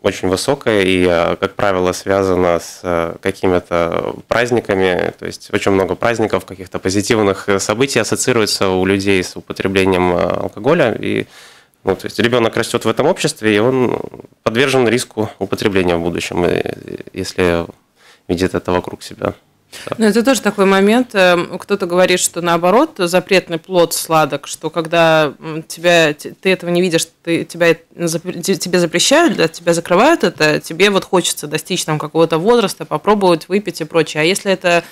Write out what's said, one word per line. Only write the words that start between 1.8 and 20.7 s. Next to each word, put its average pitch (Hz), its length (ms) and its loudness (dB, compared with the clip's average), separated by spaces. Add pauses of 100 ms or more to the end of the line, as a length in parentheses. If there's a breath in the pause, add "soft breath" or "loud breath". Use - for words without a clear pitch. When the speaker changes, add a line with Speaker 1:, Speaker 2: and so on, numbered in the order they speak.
Speaker 1:
связано 90 680 2
с, - 240 -12
э, 85 380 -2
какими-то 87 920 -2 (140)
праздниками, 95 920 0
то 87 60 -12
есть - 280 -14
очень 104 180 0
много 92 240 0
праздников, 110 500 -2
каких-то 95 340 -12
позитивных, 101 680 0
э, 98 100 2
событий 120 400 0
ассоциируется 107 720 0
у 92 160 2
людей 98 360 2
с - 140 -8
употреблением, 92 800 0
э, 85 60 0
алкоголя. 104 760 0
И, 104 280 -4 (580 loud breath)
ну, 95 140 0
то - 100 -14
есть - 120 -8
ребенок 117 360 2
растет 117 300 -2
в - 20 2
этом 127 200 0
обществе, 147 460 0
и 101 60 4
он 127 400 0 (440)
подвержен 127 440 2
риску 110 420 -2 (100)
употребления 95 580 0
в 85 40 -2
будущем, 85 440 -2
э, 85 180 0 (480)
если 87 540 -2 (640 soft breath)
видит 90 260 -2
это 87 160 -4
вокруг - 320 -4
себя. - 300 -6 (560 loud breath)
Да. - 80 -6
Speaker 2:
Ну, 226 80 0
это 214 180 2
тоже 262 180 2
такой 202 240 0
момент. 202 500 2